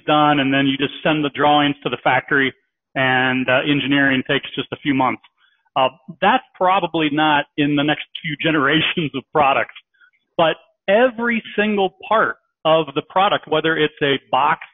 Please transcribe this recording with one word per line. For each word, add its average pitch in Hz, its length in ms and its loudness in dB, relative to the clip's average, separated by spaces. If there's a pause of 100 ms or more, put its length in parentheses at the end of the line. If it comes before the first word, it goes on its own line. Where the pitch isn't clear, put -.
done, 151 340 4
and 135 140 0
then 139 140 2
you 135 100 0
just 139 240 -4
send 156 220 0
the 143 60 -2
drawings 143 540 2
to 139 60 -4
the 120 140 -6
factory, 135 500 0 (420)
and, 127 520 0
uh, 127 140 2
engineering 139 640 0
takes 139 280 -4
just 135 180 -6
a - 40 -8
few 139 160 -4
months. 127 280 -2 (540)
Uh, 131 140 2 (300)
that's 220 240 0 (120)
probably 175 560 0
not 147 340 0 (120)
in 147 180 0
the 143 80 0
next 147 220 -2 (160)
few 151 160 -10
<laughs> - 40 -12
generations 156 760 0
of 127 160 -8
products, 135 440 0 (600)
but 165 220 2 (320)
every 233 520 0 (140)
single 202 400 0 (120)
part 190 300 0 (280)
of 160 300 2
the 147 80 -4
product, 185 440 0
whether 156 300 0
it's 151 240 0
a 139 180 0 (120)
box 143 300 0 (120)